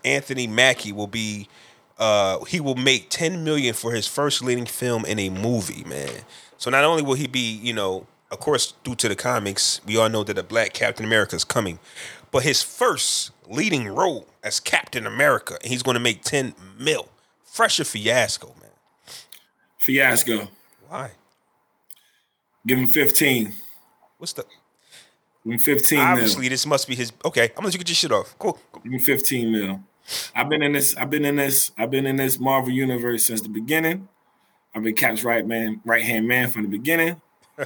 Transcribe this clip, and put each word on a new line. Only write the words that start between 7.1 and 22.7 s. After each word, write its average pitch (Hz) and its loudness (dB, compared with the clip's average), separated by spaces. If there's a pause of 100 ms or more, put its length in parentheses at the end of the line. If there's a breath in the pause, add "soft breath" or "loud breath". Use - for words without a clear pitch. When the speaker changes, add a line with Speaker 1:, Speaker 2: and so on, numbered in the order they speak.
Speaker 1:
he 139 -2
be, 127 -4 (140)
you 113 -6
know, 95 -4 (240)
of - -10
course, 139 0
due 123 -8
to 113 0
the 101 0
comics, 104 -2
we 107 -2
all 110 6
know 110 0
that 101 -4
a 92 -2
black 104 0
Captain 110 -2
America 110 2
is - -2
coming. 95 -2 (540 loud breath)
But 131 2
his 139 2
first - -2 (180)
leading 139 -2
role 127 -2 (160)
as 104 -4
Captain - -4
America, 113 0
and 113 -8
he's 123 -2
gonna 123 2
make 117 0
ten 135 -2 (240)
mil. 135 -2 (360)
Fresh - 2
or 151 -2
Fiasco, 110 0
man? - -20 (1080 loud breath)
Speaker 2:
Fiasco. 120 2 (400)
Speaker 1:
Why? 143 -10 (1500 soft breath)
Speaker 2:
Give 127 2